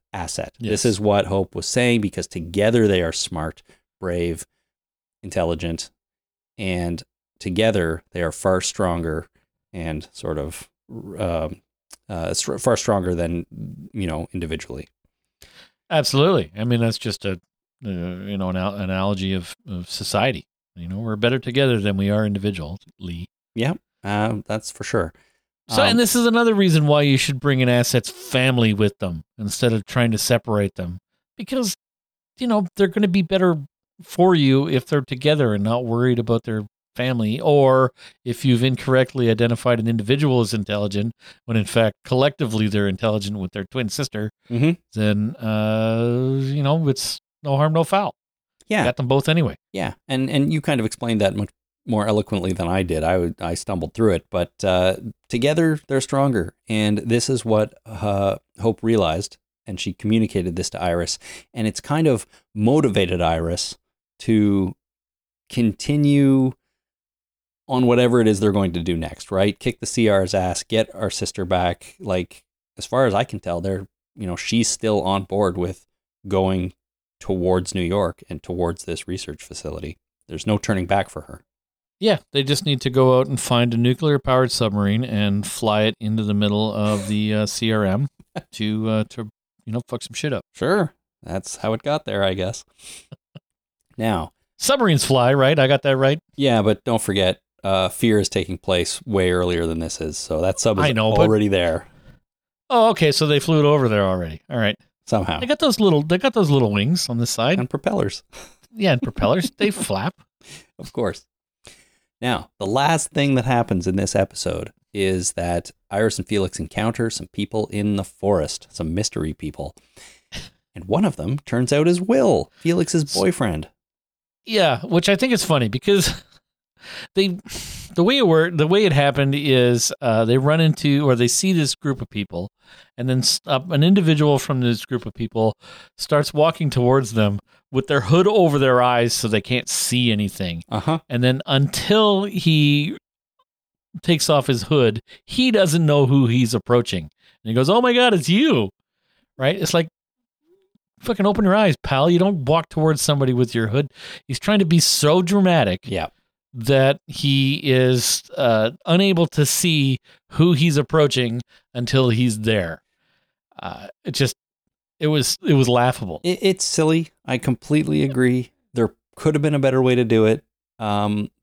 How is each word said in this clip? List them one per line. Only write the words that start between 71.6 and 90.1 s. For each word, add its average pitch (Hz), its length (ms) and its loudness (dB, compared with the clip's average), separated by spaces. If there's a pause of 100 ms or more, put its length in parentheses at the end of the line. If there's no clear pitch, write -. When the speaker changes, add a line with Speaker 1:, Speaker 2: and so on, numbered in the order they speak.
Speaker 1:
Like, 92 440 -6 (340)
as - 80 -14
far 131 200 0
as 104 80 2
I 107 100 2
can 110 160 -10
tell, 87 220 -6
they're, 95 260 -4 (280)
you 101 120 -10
know, 87 80 -6
she's 113 320 0
still 107 340 -2
on 95 220 -2
board 95 340 0
with 90 280 -6 (420)
going 95 460 0 (460)
towards 92 540 -2
New 98 80 -2
York 87 480 -2
and 80 140 -12
towards 87 400 -4
this 82 240 -10
research 85 360 -10
facility. - 540 -12 (300)
There's 78 200 -12
no 107 100 2
turning 95 300 -4
back 98 220 -2
for - 120 -16
her. - 200 -20 (580)
Speaker 2:
Yeah, 202 180 2 (160)
they 139 100 0
just 139 220 -2
need 139 160 -2
to 135 80 -4
go 127 300 6
out 131 80 2
and 135 120 -4
find 120 340 2
a 117 40 0
nuclear-powered 131 720 2
submarine 104 540 0
and 104 420 -2
fly 107 360 0
it 107 180 0
into 110 220 -2
the 104 100 -2
middle 104 400 0
of 104 340 -2
the, 107 260 -2
uh, 107 120 0
C 110 260 -4
R 107 140 0
M 107 220 0 (220)
<laughs> - 240 -14
to, 107 360 -4
uh, 107 220 0
to, 107 180 -12 (360)
you 113 60 -10
know, 107 160 -4
fuck 120 160 -10
some - 100 -16